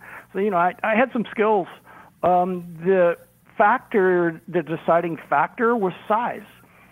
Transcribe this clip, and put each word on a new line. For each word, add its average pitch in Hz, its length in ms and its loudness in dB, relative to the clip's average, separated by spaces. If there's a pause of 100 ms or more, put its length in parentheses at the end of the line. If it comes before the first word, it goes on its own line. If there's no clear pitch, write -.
(340)
so, 190 60 -4
you 208 100 0
know, 190 80 0
I, 175 240 2
I - 140 0
had 254 180 2
some 226 160 -2
skills. 208 380 0 (560)
Um, 180 600 0
the 175 320 2 (400)
factor, 185 920 2
the 170 160 -2
deciding 165 540 -2 (120)
factor 226 460 0
was 190 180 -2 (140)
size. 220 340 -2 (500)